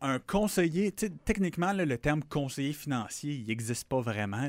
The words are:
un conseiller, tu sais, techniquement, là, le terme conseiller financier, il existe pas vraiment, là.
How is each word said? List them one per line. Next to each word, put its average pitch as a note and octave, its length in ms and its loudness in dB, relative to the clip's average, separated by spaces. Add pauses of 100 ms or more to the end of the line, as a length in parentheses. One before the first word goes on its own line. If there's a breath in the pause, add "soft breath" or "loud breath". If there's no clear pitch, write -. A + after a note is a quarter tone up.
un C3+ 180 2
conseiller, G3 720 2
tu - 160 -2
sais, F#3+ 60 -4 (120)
techniquement, F#3 480 2
là, F#3+ 120 0
le C3+ 120 2
terme D3+ 280 0
conseiller C#3 480 -2
financier, C#3+ 600 -4
il A#2+ 160 -6
existe A2+ 400 -2
pas C3 120 2
vraiment, G#2+ 420 0
là. C#3+ 60 0